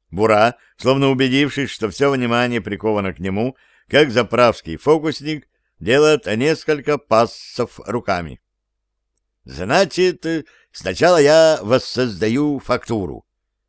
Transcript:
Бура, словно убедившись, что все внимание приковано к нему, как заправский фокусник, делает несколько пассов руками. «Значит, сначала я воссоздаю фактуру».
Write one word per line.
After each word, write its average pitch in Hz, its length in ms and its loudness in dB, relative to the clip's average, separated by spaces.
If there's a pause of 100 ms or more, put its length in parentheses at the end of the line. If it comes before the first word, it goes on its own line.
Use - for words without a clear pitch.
(100)
Бура, 107 460 2 (200)
словно 135 320 0
убедившись, 135 600 0
что 107 200 -6
все 139 200 0
внимание 120 500 -2
приковано 101 520 -4
к 73 60 -18
нему, 95 380 -4 (320)
как 143 220 2
заправский 110 640 0
фокусник, 151 720 -2 (320)
делает 143 460 2
несколько 147 720 -2
пассов - 880 -2
руками. 90 540 -6 (1040)
«Значит, 139 800 -2 (460)
сначала 160 460 2
я 156 440 6
воссоздаю 120 960 -2
фактуру». 101 640 -6 (440)